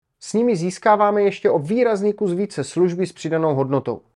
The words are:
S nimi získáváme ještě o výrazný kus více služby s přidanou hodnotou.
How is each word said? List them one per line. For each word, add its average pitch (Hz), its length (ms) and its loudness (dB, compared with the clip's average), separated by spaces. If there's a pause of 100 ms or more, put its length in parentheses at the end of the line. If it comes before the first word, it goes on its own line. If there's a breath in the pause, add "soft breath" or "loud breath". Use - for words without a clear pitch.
(200)
S - 140 -16
nimi 233 220 2
získáváme 208 680 2
ještě 196 280 0
o - 80 2
výrazný 208 540 0
kus 208 200 -2
více 180 320 -4
služby 175 420 0
s 175 60 -12
přidanou 160 420 -2
hodnotou. 131 460 -2 (180)